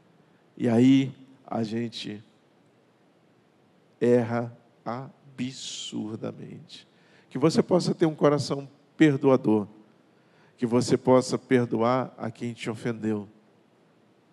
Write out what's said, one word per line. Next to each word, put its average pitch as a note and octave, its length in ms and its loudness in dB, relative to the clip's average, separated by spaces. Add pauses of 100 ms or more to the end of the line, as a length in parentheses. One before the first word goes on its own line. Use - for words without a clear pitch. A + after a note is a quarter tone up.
(560)
E A#2+ 140 -2
aí, C3 420 4 (340)
a A2+ 180 -6
gente A2 600 -8 (1800)
erra A#2+ 560 0 (300)
absurdamente. A#2+ 2000 -12 (420)
Que - 80 -12
você D3 260 2
possa F3 300 0
ter - 120 0
um D#3 100 0
coração C#3+ 540 0 (260)
perdoador. C3 720 4 (880)
Que B2+ 100 -4
você B2 300 2
possa B2+ 420 2
perdoar B2 800 0
a A2+ 120 -10
quem A#2 240 -10
te A#2+ 160 -10
ofendeu. A2 580 -6 (1040)